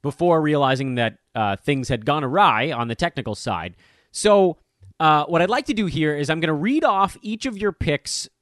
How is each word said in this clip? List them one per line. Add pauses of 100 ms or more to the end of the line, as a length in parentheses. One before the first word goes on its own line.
before
realizing
that, (160)
uh,
things
had
gone
awry
on
the
technical
side. (360)
So, (420)
uh,
what
I'd
like
to
do
here
is
I'm
gonna
read
off
each
of
your
picks (120)